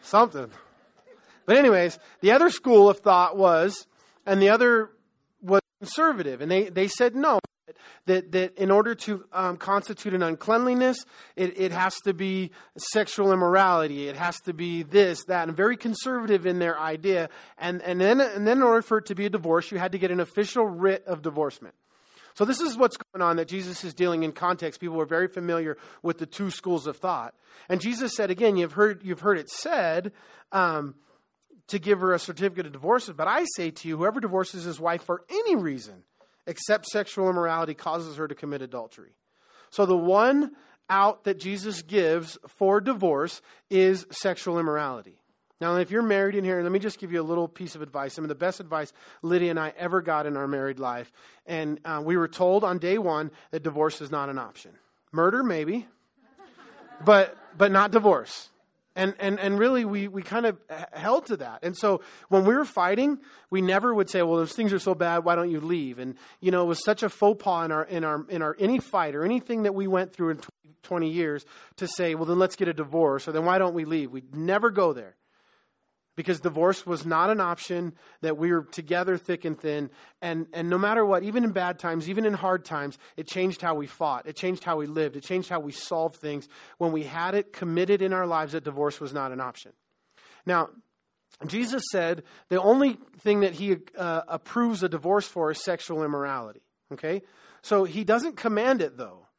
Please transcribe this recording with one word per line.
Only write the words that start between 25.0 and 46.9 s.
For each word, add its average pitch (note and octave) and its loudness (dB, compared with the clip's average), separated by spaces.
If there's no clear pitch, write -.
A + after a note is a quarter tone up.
very E3 0
familiar E3+ -4
with E3+ -4
the D#3+ -8
two G3 -6
schools E3 -4
of D3 -8
thought. C#3 -6
And F3+ 0
Jesus A#3 -4
said, G3+ 0
again, G3+ 2
"You've E3+ 0
heard, G3+ 2
you've F3+ -6
heard F#3+ 2
it D3+ -8
said, G3+ -2
um, D#3+ 0
to G#3 -6
give F#3 2
her F#3 2
a E3+ 0
certificate F3+ -4
of C#3+ -16
divorce, G3 0
but D#3+ -4
I C#4+ 0
say E3 -4
to E3 -12
you, D#3+ -4
whoever G#3+ 0
divorces F#3 -4
his D#3+ -10
wife E3+ -2
for F3 -6
any G#4 0
reason A#2 -6
except G#3 -2
sexual G3+ -2
immorality E3 -2
causes D#3+ -6
her D3+ -8
to D3 -10
commit C#3+ -10
adultery." A#2+ -14
So G3+ 2
the F#3 4
one A3+ 4
out G3 2
that G3 -2
Jesus F#3+ -8
gives E3 0
for G3+ 2
divorce F#3 -2
is F#3+ 4
sexual F3+ -4
immorality. C#3+ -4
Now, E3+ 0
if F3+ -2
you're G#3+ 0
married G3+ 0
in G3 0
here, F#3 -2
let F3 -2
me G3 2
just G3 -6